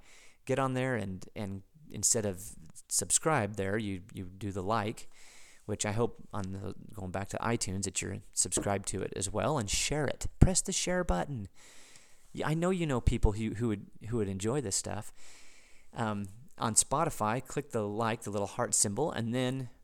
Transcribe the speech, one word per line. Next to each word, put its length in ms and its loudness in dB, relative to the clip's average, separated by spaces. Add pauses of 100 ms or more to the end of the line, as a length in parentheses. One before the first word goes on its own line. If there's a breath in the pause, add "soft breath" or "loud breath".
(460 loud breath)
Get 140 2
on 140 2
there 220 0
and, 280 -4 (120)
and 260 -6 (300)
instead 340 2
of 160 -2 (480)
subscribe 680 2
there, 200 0
you, 240 -2 (120)
you 120 -6
do 260 -6
the 120 -4
like, 440 0 (580 loud breath)
which 200 -2
I 60 2
hope 260 2 (160)
on 200 -2
the, 200 -6 (200)
going 180 -6
back 180 -2
to 80 -4
iTunes, 460 0
that 180 -2
you're 160 -4 (160)
subscribed 540 2
to 140 -2
it 140 -4
as 140 -2
well, 300 2
and 100 -2
share 360 2
it. 200 -2 (140)
Press 220 8
the 100 -4
share 320 2
button. 440 0 (840 loud breath)
Yeah, 140 -2
I 60 2
know 160 2
you 180 2
know 140 4
people 320 6
who, 220 0
who 120 0
would, 200 0 (200)
who 100 0
would 120 2
enjoy 320 0
this 140 -2
stuff. 380 -4 (800 loud breath)
Um, 340 -2 (300)
on 180 0
Spotify, 720 2
click 260 -4
the 140 0
like, 380 0
the 80 -6
little 160 0
heart 260 -2
symbol, 380 4
and 240 -2
then 340 0 (140)